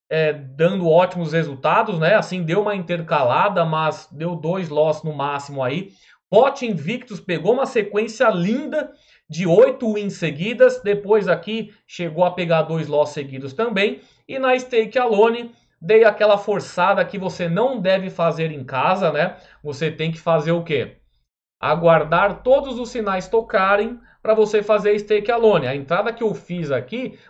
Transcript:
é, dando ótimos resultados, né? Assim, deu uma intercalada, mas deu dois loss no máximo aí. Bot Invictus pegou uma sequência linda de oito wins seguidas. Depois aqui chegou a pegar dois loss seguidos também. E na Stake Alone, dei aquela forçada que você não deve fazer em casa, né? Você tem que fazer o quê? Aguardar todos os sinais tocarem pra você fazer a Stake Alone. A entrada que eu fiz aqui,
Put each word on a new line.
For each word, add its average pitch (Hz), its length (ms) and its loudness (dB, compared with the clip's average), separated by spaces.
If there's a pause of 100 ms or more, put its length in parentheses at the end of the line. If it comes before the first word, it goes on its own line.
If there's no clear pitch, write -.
é, 156 240 0
dando 156 560 -2
ótimos 170 440 2
resultados, 165 680 0
né? 165 160 4
Assim, 185 300 -2
deu 180 180 0
uma 208 140 -2
intercalada, 165 880 0
mas 156 480 -2
deu 165 240 -6
dois 165 320 -4
loss 151 340 0
no 160 100 -6
máximo 143 480 -6
aí. 143 320 -4 (380)
Bot 262 340 4
Invictus 208 540 -8
pegou 175 360 -2
uma 262 120 0
sequência 220 640 -2
linda 247 640 -2 (380)
de 165 160 -4
oito 226 480 4
wins 202 200 -6
seguidas. 202 680 2
Depois 202 460 0
aqui 202 460 -4 (120)
chegou 170 380 -4
a 180 60 2
pegar 170 320 0
dois 156 240 -4
loss 147 240 0
seguidos 135 440 -10
também. 226 480 -2 (240)
E 262 120 -10
na 262 200 2
Stake 233 400 -2
Alone, 233 560 2 (260)
dei 220 240 6
aquela 208 320 6
forçada 190 680 0
que - 100 -12
você 185 320 -6
não 226 320 0
deve 185 300 0
fazer 160 400 -2
em 147 120 -10
casa, 156 480 0
né? 156 280 -2 (240)
Você 147 280 -6
tem 160 220 -4
que 160 80 -14
fazer 165 320 0
o 170 100 0
quê? 147 360 -4 (600)
Aguardar 165 840 2
todos 269 360 2
os 233 120 -8
sinais 196 360 -4
tocarem 220 720 0 (240)
pra 220 120 2
você 214 280 2
fazer 208 280 2
a 208 80 2
Stake 208 320 0
Alone. 214 360 4
A 131 80 -4
entrada 175 380 -2
que 226 100 -10
eu 208 120 -2
fiz 165 360 -8
aqui, 175 480 -6 (100)